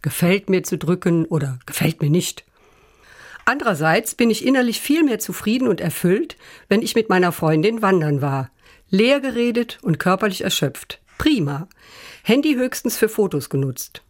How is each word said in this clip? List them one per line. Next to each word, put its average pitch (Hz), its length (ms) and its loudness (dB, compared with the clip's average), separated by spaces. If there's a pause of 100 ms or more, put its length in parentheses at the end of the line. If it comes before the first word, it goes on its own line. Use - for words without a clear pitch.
„Gefällt 180 480 0
mir“ 185 140 2
zu 180 140 -4
drücken 170 460 0
oder 139 420 -2
„Gefällt - 360 -2
mir 147 80 0
nicht“. - 340 -2 (1000)
Andererseits 208 680 0
bin 240 140 4
ich 220 160 0
innerlich 247 360 2
viel 311 240 2
mehr 226 140 0
zufrieden 240 500 -2
und 185 100 0
erfüllt, 185 560 0 (320)
wenn 208 140 2
ich - 120 -4
mit 220 140 2
meiner 185 240 2
Freundin 165 500 0
wandern 156 400 2
war. 135 280 -2 (400)
Leer 247 320 4
geredet 240 600 -2
und 165 160 0
körperlich 185 460 0
erschöpft. - 560 -4 (180)
Prima. 165 520 0 (520)
Handy 285 340 2
höchstens 254 420 -4
für 214 100 2
Fotos 190 420 -2
genutzt. - 600 -6